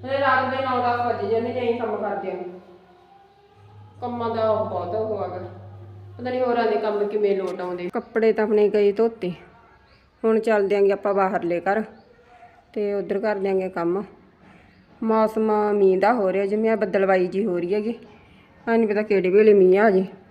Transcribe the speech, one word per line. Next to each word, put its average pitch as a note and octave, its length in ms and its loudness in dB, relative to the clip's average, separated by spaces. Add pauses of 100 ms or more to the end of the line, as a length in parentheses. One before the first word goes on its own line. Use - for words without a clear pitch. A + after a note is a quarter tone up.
ਹਲੇ C4+ 140 -4
ਰਾਤ C4 320 2
ਦੇ C4 60 -4
ਨੌ B3+ 240 -2
ਦਸ A#3+ 260 -2
ਵੱਜ G3+ 240 -4
ਜਾਂਦੇ A#3 220 -2
ਨੇ B3 80 -4
ਇਹੀ A#3 180 -2
ਕੰਮ G#3+ 180 -4
ਕਰਦਿਆਂ G3 380 -6
ਨੂੰ। F3+ 260 -12 (1400)
ਕੰਮਾਂ A#3+ 300 -6
ਦਾ A3 220 0
ਬਹੁਤ F#3+ 420 -4
ਉਹ A3 280 -4
ਹੈਗਾ, F3+ 160 -8 (800)
ਪਤਾ B3 120 -6
ਨਹੀਂ B3+ 100 -2
ਹੋਰਾਂ A#3+ 260 0
ਦੇ G#3 100 0
ਕੰਮ G#3 320 -2
ਕਿਵੇਂ G3+ 280 0
ਲੋਟ F#3 240 -6
ਆਉਂਦੇ। F3+ 340 -6
ਕੱਪੜੇ A3 380 0
ਤਾਂ G#3+ 120 0
ਆਪਣੇ G#3 240 2
ਗਏ G3+ 240 2
ਧੋਤੇ, A3+ 380 -2 (960)
ਹੁਣ A3 140 4
ਚੱਲ G#3+ 300 0
ਦਿਆਂਗੇ G3+ 240 4
ਆਪਾਂ G3+ 220 -2
ਬਾਹਰਲੇ F3 460 0
ਘਰ G3 220 -2 (920)
ਤੇ G#3 220 -4
ਉੱਧਰ G3 240 -4
ਕਰ G#3+ 180 -2
ਦਿਆਂਗੇ F#3+ 320 -2
ਕੰਮ। F3+ 340 -2 (1000)
ਮੌਸਮ A3 500 2 (200)
ਮੀਂਹ F#3+ 280 4
ਦਾ G3+ 120 4
ਹੋ G3+ 200 0
ਰਿਹਾ, G3 140 0
ਜਿਵੇਂ G#3+ 240 0
ਆਹ A3+ 60 2
ਬੱਦਲਵਾਈ F#3+ 500 2
ਜਿਹੀ F#3+ 200 -2
ਹੋ F3 120 -2
ਰਹੀ F3 160 -2
ਹੈਗੀ, G#3+ 240 -4 (680)
ਐਂ A3+ 100 2
ਨਹੀਂ A3+ 100 2
ਪਤਾ G#3 140 0
ਕਿਹੜੇ G3 280 2
ਵੇਲੇ G#3 240 8
ਮੀਂਹ F#3+ 260 6
ਆ A3 100 6
ਜੇ। F#3+ 140 2 (260)